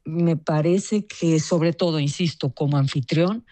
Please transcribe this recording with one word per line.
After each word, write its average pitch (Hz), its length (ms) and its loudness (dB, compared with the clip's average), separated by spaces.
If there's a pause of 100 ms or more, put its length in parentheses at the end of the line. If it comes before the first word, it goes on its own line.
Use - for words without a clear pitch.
me 170 320 0
parece 175 720 0
que, 165 320 0
sobre 165 340 2
todo, 160 280 0
insisto, 143 520 -2
como 147 240 -2
anfitrión, 160 760 0